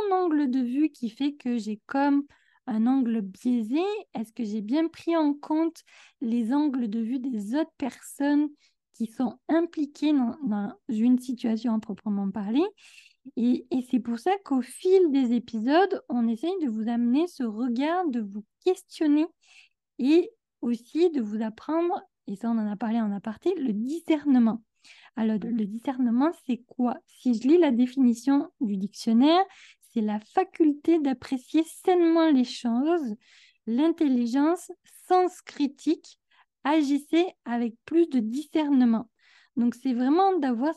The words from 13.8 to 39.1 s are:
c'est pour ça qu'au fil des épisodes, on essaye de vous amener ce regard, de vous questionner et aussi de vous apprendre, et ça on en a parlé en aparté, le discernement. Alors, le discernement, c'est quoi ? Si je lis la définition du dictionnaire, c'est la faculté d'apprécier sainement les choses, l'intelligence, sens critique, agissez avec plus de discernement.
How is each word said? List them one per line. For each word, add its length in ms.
c'est 120
pour 180
ça 120
qu'au 180
fil 500
des 200
épisodes, 800
on 180
essaye 340
de 80
vous 200
amener 380
ce 160
regard, 640
de 100
vous 240
questionner 600
et 320
aussi 500
de 120
vous 200
apprendre, 600
et 120
ça 120
on 80
en 140
a 60
parlé 240
en 100
aparté, 440
le 180
discernement. 880
Alors, 260
le 220
discernement, 640
c'est 200
quoi ? 280
Si 280
je 160
lis 80
la 140
définition 800
du 160
dictionnaire, 680
c'est 80
la 220
faculté 800
d'apprécier 680
sainement 440
les 160
choses, 720
l'intelligence, 1040
sens 360
critique, 760
agissez 600
avec 400
plus 240
de 120
discernement. 920